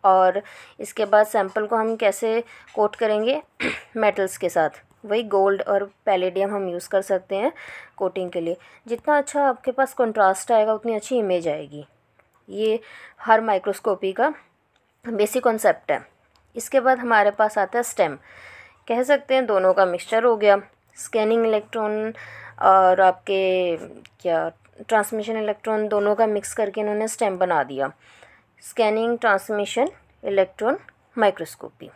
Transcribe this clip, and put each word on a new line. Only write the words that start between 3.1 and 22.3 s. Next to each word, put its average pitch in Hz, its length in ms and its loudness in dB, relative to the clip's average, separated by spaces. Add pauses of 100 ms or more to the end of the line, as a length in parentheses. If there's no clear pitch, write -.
<clears throat> - 360 -8
मेटल्स 202 400 0
के 180 120 -2
साथ, 160 200 0 (360)
वही 214 180 -2
गोल्ड 196 380 2
और 202 300 -2 (140)
पैलेडियम 190 500 0
हम 196 140 -4
यूज़ 175 200 -8
कर 190 120 0
सकते 185 340 -4
हैं 233 180 -2 (440)
कोटिंग 185 340 -4
के 175 100 -6
लिए। 170 160 -4 (300)
जितना 240 300 0
अच्छा 285 300 0
आपके 254 240 -2
पास 262 220 -2
कंट्रास्ट 214 580 0
आएगा 220 220 4
उतनी 220 220 -4
अच्छी 226 220 -4
इमेज 185 300 0
आएगी। 147 380 -8 (640)
ये 220 300 -2 (420)
हर 220 200 4
माइक्रोस्कोपी 196 720 -2
का 277 200 0 (760)
बेसिक 220 360 -2
कॉन्सेप्ट 220 480 0
है। - 160 -4 (480)
इसके 247 240 -2
बाद 254 200 2
हमारे 220 320 4
पास 214 260 0
आता 202 220 -2
है 240 40 -2
स्टेम, 160 320 -2 (720)
कह 233 160 0
सकते 277 300 0
हैं 262 120 2
दोनों 190 280 2
का 190 120 4
मिक्सचर 185 380 -2
हो 240 140 4
गया, 202 240 4 (340)
स्कैनिंग 226 500 0
इलेक्ट्रॉन 214 680 -2 (480)